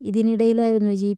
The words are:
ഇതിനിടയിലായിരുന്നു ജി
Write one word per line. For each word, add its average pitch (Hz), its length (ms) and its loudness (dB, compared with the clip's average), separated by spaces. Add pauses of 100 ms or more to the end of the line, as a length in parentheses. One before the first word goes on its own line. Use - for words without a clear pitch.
ഇതിനിടയിലായിരുന്നു 226 920 0
ജി 196 240 -2